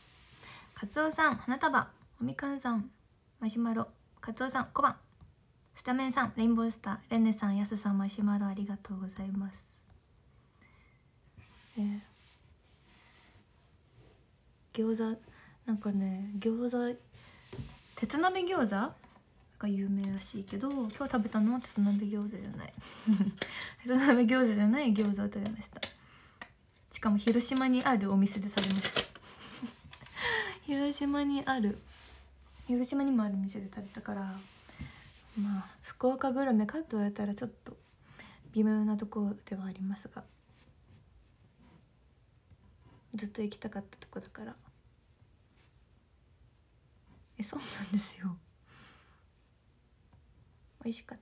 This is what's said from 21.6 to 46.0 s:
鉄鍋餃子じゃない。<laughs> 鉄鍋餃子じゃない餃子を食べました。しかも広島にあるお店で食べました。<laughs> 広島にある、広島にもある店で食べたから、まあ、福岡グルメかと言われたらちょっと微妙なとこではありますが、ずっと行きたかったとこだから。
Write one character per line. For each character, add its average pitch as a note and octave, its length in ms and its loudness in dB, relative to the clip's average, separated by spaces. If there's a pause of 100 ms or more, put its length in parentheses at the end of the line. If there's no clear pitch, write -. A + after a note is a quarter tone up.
鉄 - 180 -12
鍋 G3+ 280 4
餃 G#3 240 -2
子 G3 80 -10
じ G3+ 80 -12
ゃ - 100 -10
な - 80 -10
い。 - 80 -14 (560)
<laughs> - 560 -8
鉄 B3 100 2
鍋 C4 280 8
餃 B3 260 6
子 G#3+ 60 2
じ G#3 60 4
ゃ G#3 60 6
な A#3+ 140 6
い A#3+ 140 4
餃 G#3 220 4
子 G3+ 60 -2
を - 40 0
食 G3+ 140 -4
べ G3+ 100 -4
ま A3 120 -6
し - 60 -14
た。 - 120 -16 (1120)
し - 80 -14
か A3 120 2
も G3+ 80 6
広 A#3 280 4
島 C4 220 2
に B3+ 160 4
あ C4+ 120 6
る G3 140 2
お G3 60 4
店 G3 240 4
で G3+ 80 -4
食 G3 200 0
べ F#3+ 60 2
ま F#3+ 80 0
し - 120 -2
た。 - 60 0 (1600)
<laughs> - 40 -20
広 C#4+ 280 0
島 C#4+ 320 0
に C#4 220 0
あ C4 120 2
る、 G#3 200 2 (880)
広 B3 220 0
島 C#4 140 0
に C#4 80 2
も A#3+ 120 4
あ G#3 60 0
る G3 80 -2
店 G3 240 -2
で G3 60 -10
食 G3+ 160 -12
べ G3 60 -12
た G#3+ 140 -16
か G#3 120 -6
ら、 F#3+ 240 -6 (1000)
ま G3+ 220 0
あ、 - 80 -8 (140)
福 - 260 0
岡 C4 240 0
グ C4+ 120 0
ル C4+ 80 2
メ G#3+ 140 4
か D4 120 -6
と D#4+ 140 -6
言 A3 80 0
わ G3+ 60 0
れ G#3 60 -2
た G#3 120 -6
ら G3+ 100 -4
ち A3+ 100 -10
ょ - 20 -4
っ A3 40 -8 (140)
と - 120 -18 (760)
微 G#3+ 120 4
妙 G#3+ 200 4
な G#3+ 120 2
と G#3+ 100 -4
こ G#3 280 -2 (120)
で G3 100 -8
は F#3+ 100 -6
あ F#3+ 60 -6
り F#3+ 80 -10
ま G3 160 -4
す - 120 -14
が、 - 160 -16 (3000)
ず G#3 120 -6
っ - 20 -4
と G#3+ 140 -6
行 G#3 100 -2
き - 60 -18
た G#3+ 120 -8
か G3+ 100 -10
っ - 20 -8
た - 140 -18
と - 120 -20
こ - 120 -12
だ - 80 -16
か - 160 -16
ら。 A#3 120 -14 (2750)